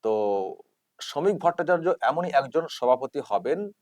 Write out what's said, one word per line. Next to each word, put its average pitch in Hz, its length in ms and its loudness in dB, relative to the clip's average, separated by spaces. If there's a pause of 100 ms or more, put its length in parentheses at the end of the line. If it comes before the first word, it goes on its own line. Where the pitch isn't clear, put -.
তো 110 80 2 (880)
শ্রমিক 175 380 -2
ভট্টাচার্য 175 480 0 (140)
এমনই 160 300 0
একজন 139 400 2
সভাপতি 127 560 0
হবেন 104 320 0 (240)